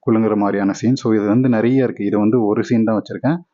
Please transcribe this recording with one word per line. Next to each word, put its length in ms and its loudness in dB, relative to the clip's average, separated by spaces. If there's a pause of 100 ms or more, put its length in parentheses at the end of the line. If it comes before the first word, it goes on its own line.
குலுங்குற 360 0
மாதிரியான 400 -2
சீன். 240 -2
So, 140 0
இது 120 0
வந்து 300 2
நிறைய 300 2
இருக்கு. 180 -6
இது 140 0
வந்து 260 2
ஒரு 180 0
சீன் 260 0
தான் 100 0
வச்சிருக்கேன். 400 -4 (140)